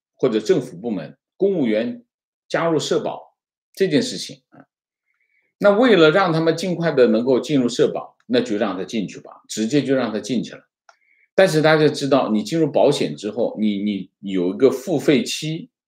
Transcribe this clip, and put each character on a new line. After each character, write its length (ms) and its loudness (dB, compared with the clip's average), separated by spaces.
或 140 0
者 100 0
政 240 0
府 140 -16
部 140 -10
门、 280 -10
公 220 0
务 80 0
员 380 -4
加 200 -2
入 100 0
社 240 -2
保 340 -10
这 140 0
件 120 2
事 160 -6
情 340 -14
啊， 140 -20
那 120 4
为 260 4
了 160 6
让 200 2
他 80 0
们 160 0
尽 200 -4
快 160 -2
的 160 4
能 160 2
够 160 2
进 200 0
入 80 0
社 240 0
保， 240 -12
那 140 0
就 160 -4
让 220 -4
他 60 -6
进 240 -6
去 120 -16
吧， 280 -20
直 180 -4
接 160 2
就 140 0
让 160 -2
他 80 -4
进 220 -4
去 120 -12
了。 80 -20
但 140 6
是 120 2
大 160 4
家 120 4
知 200 -2
道， 220 2
你 140 0
进 160 -4
入 100 2
保 220 4
险 240 -4
之 140 -8
后， 280 -4
你， 240 -2
你 280 -4
有 340 -2
一 20 -8
个 140 4
付 300 -4
费 240 2
期， 460 -8